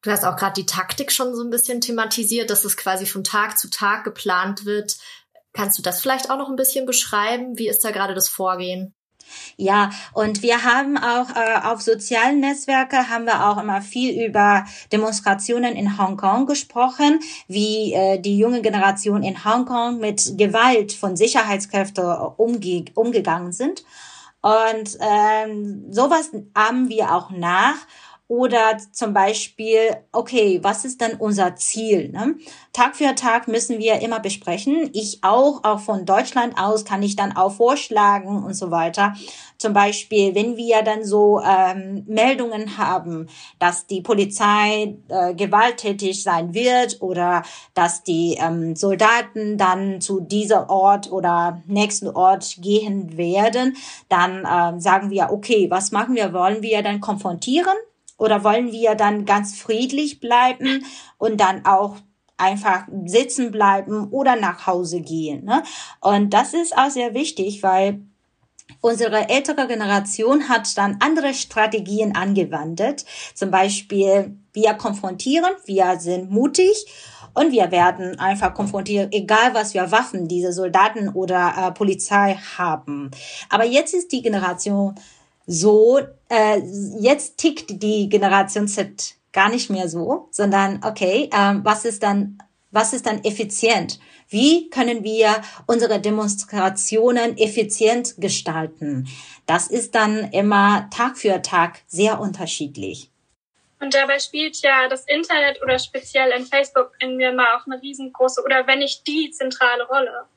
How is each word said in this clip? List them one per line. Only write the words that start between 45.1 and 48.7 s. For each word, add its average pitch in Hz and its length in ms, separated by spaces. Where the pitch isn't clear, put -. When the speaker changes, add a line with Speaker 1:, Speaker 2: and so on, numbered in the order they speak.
Speaker 2:
gewalttätig 202 880
sein 170 320
wird 247 460
oder 175 420
dass 170 280
die, 170 380
ähm, 165 340